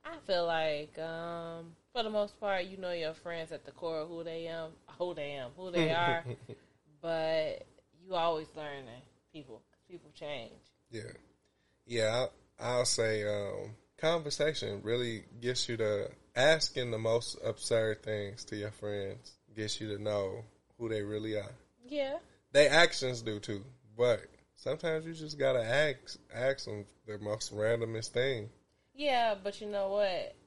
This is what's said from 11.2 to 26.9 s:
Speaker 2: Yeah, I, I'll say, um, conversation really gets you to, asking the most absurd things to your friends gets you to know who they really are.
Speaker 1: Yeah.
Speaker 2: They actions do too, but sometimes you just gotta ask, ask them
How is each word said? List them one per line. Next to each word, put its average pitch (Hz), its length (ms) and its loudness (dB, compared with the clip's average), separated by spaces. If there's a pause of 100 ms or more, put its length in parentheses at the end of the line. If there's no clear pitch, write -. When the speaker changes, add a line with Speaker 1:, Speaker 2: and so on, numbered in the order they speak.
Speaker 2:
Yeah, 117 420 2 (340)
I, - 40 -8
I'll 123 200 2
say, 110 440 2
um, 101 440 -4 (240)
conversation 147 840 0
really 117 420 0 (160)
gets 123 280 0
you 120 100 -2
to, 104 320 2 (260)
asking 131 560 4
the 110 60 -2
most 113 460 2
absurd 110 580 2
things 104 440 -4
to 107 100 -6
your 104 140 -4
friends 104 600 -6 (240)
gets 110 240 -4
you 107 160 -2
to 101 60 -8
know 104 420 0 (340)
who 117 100 -4
they 107 140 0
really 107 340 -2
are. 101 140 -4 (360)
Speaker 1:
Yeah. 285 320 -2 (340)
Speaker 2:
They 143 160 10
actions 135 540 4
do 104 180 -4
too, 104 240 -6 (340)
but 120 220 6 (360)
sometimes 160 480 -2
you 165 100 -10
just 151 240 -10
gotta 131 260 4
ask, 135 540 2 (140)
ask 131 340 0
them 104 200 -8 (200)